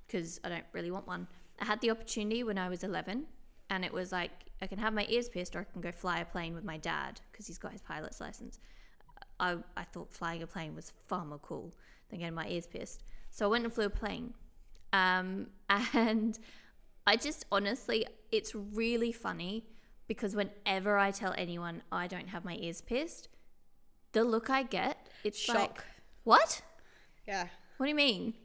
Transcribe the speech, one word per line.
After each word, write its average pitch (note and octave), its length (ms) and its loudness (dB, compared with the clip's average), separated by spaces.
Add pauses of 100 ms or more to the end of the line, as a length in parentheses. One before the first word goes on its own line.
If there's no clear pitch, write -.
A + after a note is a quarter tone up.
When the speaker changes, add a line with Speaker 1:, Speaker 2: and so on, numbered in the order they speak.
Speaker 1:
'cause E3+ 360 -4
I F3+ 60 -4
don't E3+ 240 -4
really F3 180 -4
want G3 160 -6
one. F3+ 200 -6 (320)
I - 60 -4
had G#3+ 160 0
the A3+ 100 4
opportunity A3+ 520 0
when G#3 140 0
I F3+ 120 0
was F3+ 140 -4
eleven, F#3+ 440 -2 (420)
and F#3 160 0
it - 80 -4
was F#3 180 -2
like, F3+ 200 0 (300)
I F#3+ 60 -4
can G3 120 -4
have A3 140 2
my G#3 160 2
ears A#3+ 200 2
pierced F3+ 260 -4
or E3+ 40 -4
I G3+ 60 -4
can - 160 -10
go F3 100 -4
fly F3 280 -2
a E3+ 60 -4
plane E3+ 300 -4
with E3 80 -8
my D#3+ 140 -6
dad D3+ 440 -4 (100)
'cause - 160 -14
he's - 100 -10
got - 140 -8
his - 100 -14
pilot's - 380 -8
license. - 400 -12 (800)
I, F3+ 180 0 (200)
I F3 80 -6
thought - 260 -12
flying E3+ 320 -6
a E3 40 -8
plane D#3+ 280 -8
was D#3+ 160 -12 (160)
far F#3 180 -2
more D3 140 -8
cool D#3 340 -8 (360)
than F3 100 -8
getting E3+ 160 -4
my E3 120 -4
ears E3+ 200 -2
pierced. - 360 -10 (260)
So - 160 0
I G3+ 40 6
went A#3 140 4
and A#3 100 -2
flew A3 120 2
a G3 40 2
plane. G#3+ 440 -4 (580)
Um, F#3 560 4 (120)
<laughs> - 100 0
and A3+ 680 4 (720)
I G#3 80 10
just, C#4+ 360 -2
honestly, A3 540 2 (260)
it's G#3+ 240 2
really A3+ 580 2
funny F#3 520 -4 (440)
because G#3 260 -2
whenever G3+ 640 2
I G3 140 6
tell G3 260 -2
anyone E3+ 520 -4
I F3+ 180 0
don't F3+ 200 -8
have F3+ 160 -8
my E3+ 160 -6
ears E3+ 220 -6
pierced, - 480 -4 (840)
the A3+ 140 6
look A3+ 240 2
I C4+ 140 4
get, A3+ 440 -2 (160)
it's G#3 160 -2
Speaker 2:
Shock. A#3+ 160 2
Speaker 1:
like, - 280 2 (420)
"What? G#4+ 360 10 (640)
Speaker 2:
Yeah. F#3 220 -2 (300)
Speaker 1:
What C4+ 80 2
do D4 40 4
you D4+ 60 2
mean? A3+ 380 4 (120)